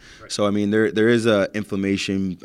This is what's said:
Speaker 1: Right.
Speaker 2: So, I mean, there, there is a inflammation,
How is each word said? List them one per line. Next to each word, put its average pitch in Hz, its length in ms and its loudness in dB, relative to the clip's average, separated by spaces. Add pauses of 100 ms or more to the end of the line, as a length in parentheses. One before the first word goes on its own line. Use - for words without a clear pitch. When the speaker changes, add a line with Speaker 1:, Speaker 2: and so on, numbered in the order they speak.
(200)
Speaker 1:
Right. - 100 -20
Speaker 2:
So, 104 160 -2
I 101 40 0
mean, 104 180 0
there, 107 240 2
there 110 160 2
is 117 160 2
a 104 300 2
inflammation, 95 920 -2